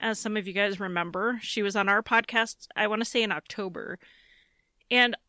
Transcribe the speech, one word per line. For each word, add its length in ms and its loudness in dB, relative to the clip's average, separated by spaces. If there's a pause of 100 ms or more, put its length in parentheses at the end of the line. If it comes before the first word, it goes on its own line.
As 160 -2
some 180 -4
of 120 -4
you 60 -8
guys 260 0
remember, 640 -2
she 180 -2
was 140 0
on 120 2
our 140 6
podcast, 640 0 (100)
I 120 2
wanna 180 0
say 160 0
in 100 2
October. 680 -6 (880)
And 260 4 (140)